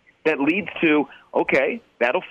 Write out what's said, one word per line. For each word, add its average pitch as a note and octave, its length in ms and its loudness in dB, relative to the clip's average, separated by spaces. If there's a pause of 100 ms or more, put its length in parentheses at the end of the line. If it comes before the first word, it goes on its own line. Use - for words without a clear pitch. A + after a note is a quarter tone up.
(260)
that D#3 140 0
leads D#3+ 300 -2 (120)
to, D3+ 260 4 (260)
okay, D#3+ 480 0 (180)
that'll B2+ 320 0